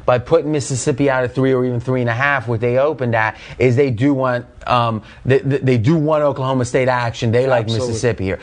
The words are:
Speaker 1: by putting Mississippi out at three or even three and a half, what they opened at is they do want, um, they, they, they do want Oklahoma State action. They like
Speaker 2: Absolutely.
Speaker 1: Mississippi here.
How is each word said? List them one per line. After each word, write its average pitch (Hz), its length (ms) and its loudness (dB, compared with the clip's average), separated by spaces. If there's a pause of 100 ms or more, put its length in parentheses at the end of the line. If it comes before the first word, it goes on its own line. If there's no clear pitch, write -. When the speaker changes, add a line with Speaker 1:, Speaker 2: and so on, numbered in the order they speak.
Speaker 1:
by 123 120 4
putting 151 340 0
Mississippi 139 580 0
out 127 120 0
at 123 120 -4
three 135 180 2
or 127 140 2
even 123 140 -2
three 127 200 -2
and 120 80 0
a 117 60 0
half, 131 340 0
what 117 120 -2
they 120 180 0
opened 131 360 0
at 110 220 0 (220)
is 123 180 4
they 139 140 2
do 131 240 2
want, 123 320 -2 (200)
um, 117 360 0 (240)
they, 131 140 4
they, 135 180 0
they 127 180 2
do 123 200 2
want 151 260 0
Oklahoma 131 420 0
State 127 240 0
action. 120 420 -2
They 110 160 -4
like 123 180 2
Speaker 2:
Absolutely. 113 240 -2
Speaker 1:
Mississippi 113 360 -2
here. 95 180 -2